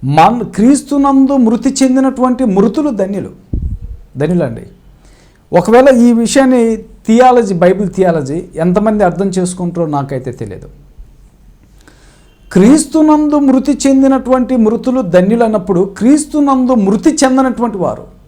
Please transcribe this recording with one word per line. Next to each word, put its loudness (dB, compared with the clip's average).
మన 2
క్రీస్తునందు 2
మృతి 0
చెందినటువంటి 0
మృతులు 0
ధన్యులు, -6
ధన్యులండి. -4
ఒకవేళ 4
ఈ 4
విషయాన్ని 2
థియాలజీ, 0
బైబిల్ 0
థియాలజీ -2
ఎంతమంది 0
అర్థం -2
చేసుకుంటారో -4
నాకైతే -6
తెలియదు. -14
క్రీస్తునందు 2
మృతి 0
చెందినటువంటి 2
మృతులు 0
ధన్యులు 2
అన్నప్పుడు, -2
క్రీస్తునందు 0
మృతి 0
చెందనటువంటి -2
వారు -6